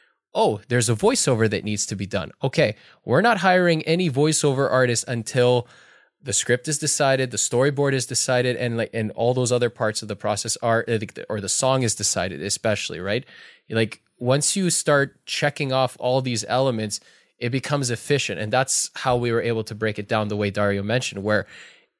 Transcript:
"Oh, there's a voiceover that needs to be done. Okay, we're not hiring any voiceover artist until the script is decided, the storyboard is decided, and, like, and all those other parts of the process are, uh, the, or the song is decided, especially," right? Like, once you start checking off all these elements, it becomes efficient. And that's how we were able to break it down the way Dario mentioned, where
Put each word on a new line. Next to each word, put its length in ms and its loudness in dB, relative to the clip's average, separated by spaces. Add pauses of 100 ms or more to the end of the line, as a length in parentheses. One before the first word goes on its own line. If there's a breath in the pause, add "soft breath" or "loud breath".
(340 soft breath)
"Oh, 360 2
there's 200 2
a 60 4
voiceover 540 2
that 160 -2
needs 220 -2
to 80 -6
be 100 -6
done. 260 -6 (120)
Okay, 320 2 (280 loud breath)
we're 180 2
not 180 4
hiring 440 4
any 260 2
voiceover 640 2
artist 360 2
until 600 2 (560 loud breath)
the 100 -8
script 340 0
is 100 -4
decided, 540 0
the 60 -6
storyboard 560 2
is 120 -2
decided, 500 0
and, 220 -2
like, 160 -4
and 180 -2
all 220 2
those 180 0
other 200 2
parts 300 -2
of 60 -12
the 80 -6
process 460 -4
are, 260 2
uh, 100 0
the, 320 -8
or 120 -4
the 80 -6
song 340 2
is 120 0
decided, 460 -4
especially," 600 -2
right? 240 -4 (440 loud breath)
Like, 320 -2 (160)
once 380 0
you 140 2
start 560 0
checking 480 -4
off 260 0
all 220 0
these 260 -4
elements, 520 -2 (400 soft breath)
it 100 -2
becomes 400 -2
efficient. 500 -2
And 140 -4
that's 400 0
how 240 0
we 140 0
were 100 0
able 220 -2
to 120 -10
break 220 -4
it 100 -8
down 200 0
the 100 -4
way 140 0
Dario 320 0
mentioned, 400 -4
where 240 0 (520 loud breath)